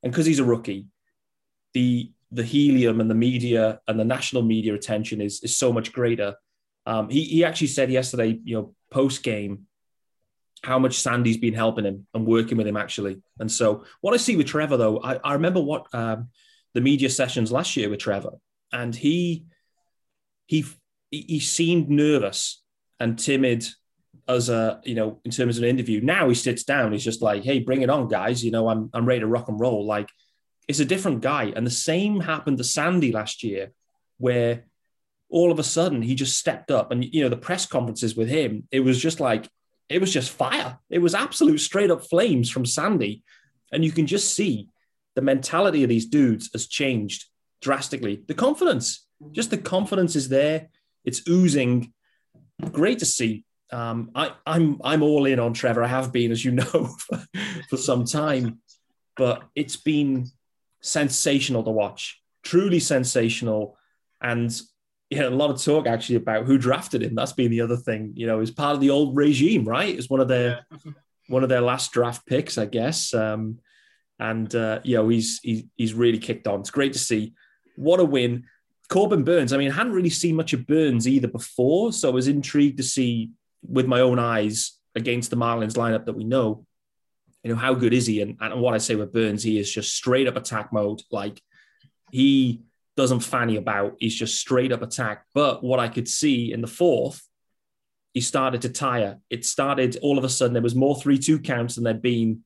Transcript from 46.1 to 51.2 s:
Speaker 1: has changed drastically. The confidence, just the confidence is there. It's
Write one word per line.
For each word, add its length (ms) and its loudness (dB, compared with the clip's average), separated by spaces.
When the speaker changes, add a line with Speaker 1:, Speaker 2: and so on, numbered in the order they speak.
Speaker 1:
has 140 -8
changed 580 -4
drastically. 680 -4
The 80 -6
confidence, 680 0
just 180 -4
the 80 -2
confidence 580 0
is 140 -2
there. 400 0
It's 240 -6